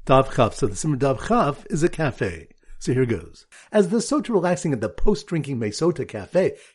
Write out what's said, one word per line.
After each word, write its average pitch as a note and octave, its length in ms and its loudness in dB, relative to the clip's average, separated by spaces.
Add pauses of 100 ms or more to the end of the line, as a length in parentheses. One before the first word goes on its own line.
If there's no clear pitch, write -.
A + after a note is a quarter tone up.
Dav C3+ 320 4
Chaf, A#2 180 2
so - 140 -2
the - 80 -6
Simmer D#3 180 -2
Dav C3+ 320 -2
Chaf G3 420 0
is D3+ 140 -2
a F3 60 2
cafe. A#2+ 640 -4 (280)
So - 140 -2
here B2+ 140 2
goes. E2 400 -6 (260)
As G3+ 160 4
the G3 80 0
Sota C#4 320 0
relaxing F3+ 440 0
at A2+ 100 -4
the G#2+ 80 -2
post-drinking D3 680 0
Mesota B2 480 -2
Cafe, D3 500 -2 (180)